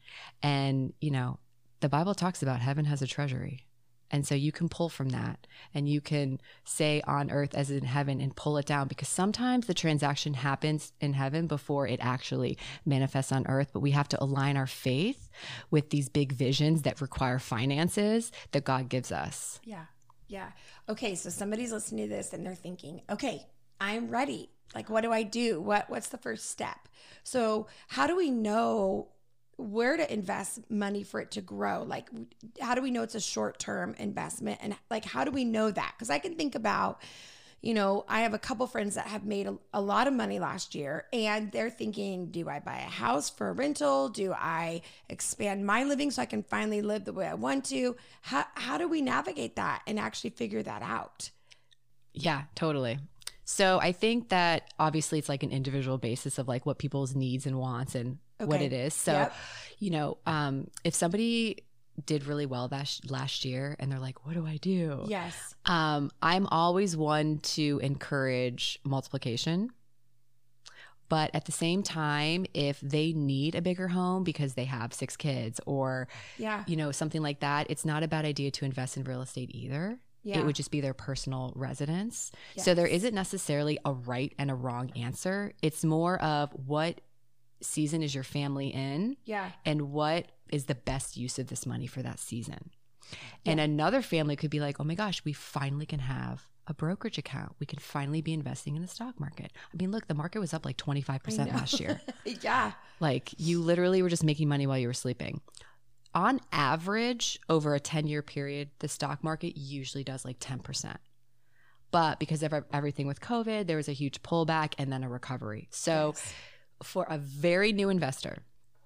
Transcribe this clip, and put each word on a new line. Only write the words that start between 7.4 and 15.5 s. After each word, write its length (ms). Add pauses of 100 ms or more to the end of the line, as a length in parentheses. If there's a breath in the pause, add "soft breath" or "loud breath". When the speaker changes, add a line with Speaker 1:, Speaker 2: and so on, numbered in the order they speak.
Speaker 1:
as 160
in 120
heaven 360
and 160
pull 200
it 80
down, 220
because 220
sometimes 580
the 80
transaction 600
happens 680
in 140
heaven 340
before 400
it 120
actually 560 (300 loud breath)
manifests 460
on 160
earth. 240
But 80
we 100
have 200
to 120
align 340
our 120
faith 600 (440 loud breath)